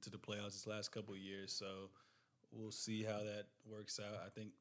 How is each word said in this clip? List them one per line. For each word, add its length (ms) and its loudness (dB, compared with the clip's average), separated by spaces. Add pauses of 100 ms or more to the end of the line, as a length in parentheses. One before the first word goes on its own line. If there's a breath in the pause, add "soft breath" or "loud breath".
to 80 -4
the 80 -4
playoffs 340 0
this 140 -2
last 260 2
couple 220 -2
of 60 -2
years, 320 -2
so 380 0 (600)
we'll 200 -2
see 320 4
how 160 4
that 260 2 (200)
works 360 0
out. 240 0
I 60 -4
think 200 -4 (100)